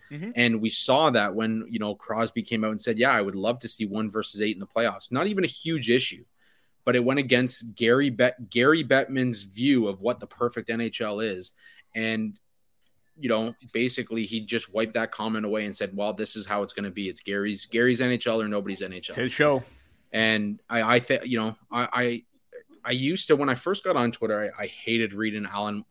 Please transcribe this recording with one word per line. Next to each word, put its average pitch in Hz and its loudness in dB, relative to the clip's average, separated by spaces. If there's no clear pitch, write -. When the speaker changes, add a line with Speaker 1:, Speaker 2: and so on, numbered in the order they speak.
Speaker 1:
Mm-hmm. 160 -10
Speaker 2:
And 117 2
we 110 0
saw 143 4
that 104 2
when, 110 -2
you 113 -4
know, 104 -2
Crosby 113 -4
came 110 -2
out 107 0
and 107 -4
said, 113 0
"Yeah, 127 4
I 117 4
would 98 -2
love 117 -2
to 117 -10
see - -4
one 107 -4
versus 104 -4
eight 107 0
in 95 -12
the 98 -12
playoffs." 107 -2
Not 143 0
even 196 0
a 156 2
huge 147 -4
issue, 127 2
but 123 4
it 123 4
went 135 2
against 123 2
Gary 127 4
Bet-, 123 0
Gary 147 4
Bettman's 131 2
view 113 2
of 98 -4
what 120 -2
the - -14
perfect 117 -4
N 113 -2
H 113 -4
L 104 -4
is. 98 -6
And, 110 -2
you 139 -4
know, 113 2
basically 113 -2
he 110 -4
just 110 -6
wiped 113 -2
that 113 -2
comment 110 -4
away 107 -2
and 98 -8
said, 98 -6
"Well, 104 -2
this 104 -6
is 104 -8
how 104 0
it's 98 -6
gonna 101 -6
be. 95 -6
It's 87 -10
Gary's, 101 -4
Gary's 120 4
N 127 2
H 120 -2
L 113 2
or 107 -2
nobody's 101 -4
N 92 -8
H 90 -10
L." 90 -12
Speaker 3:
It's 120 -2
his 127 -4
show. 143 4
Speaker 2:
And 107 2
I, 117 4
I 123 6
think, 120 -2
you 123 0
know, 110 -2
I, 120 0
I, 123 0
I 120 -2
used 135 0
to, 147 6
when 143 2
I 127 2
first 190 -4
got 180 2
on 120 2
Twitter, 107 -2
I, 104 -8
I 98 -4
hated 113 -2
reading 107 -4
Alan, 104 -4